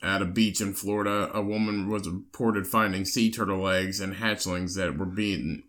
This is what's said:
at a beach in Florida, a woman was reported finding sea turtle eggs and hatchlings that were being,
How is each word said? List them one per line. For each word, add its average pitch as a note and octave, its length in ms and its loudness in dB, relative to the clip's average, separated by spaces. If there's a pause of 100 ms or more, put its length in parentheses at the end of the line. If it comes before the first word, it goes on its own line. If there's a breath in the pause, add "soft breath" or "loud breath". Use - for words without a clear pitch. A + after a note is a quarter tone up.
at G2 200 2
a - 40 2
beach G2+ 340 2
in G2 140 0
Florida, G#2 600 0
a G#2 80 0
woman G#2 460 0
was G#2 200 -2
reported G2+ 580 -2
finding G2+ 380 2
sea A2+ 260 2
turtle F#2+ 380 0
eggs F#2+ 320 2
and G2 160 -4
hatchlings F#2 600 -2
that F2 200 0
were F#2 100 -2
being, F#2 640 -2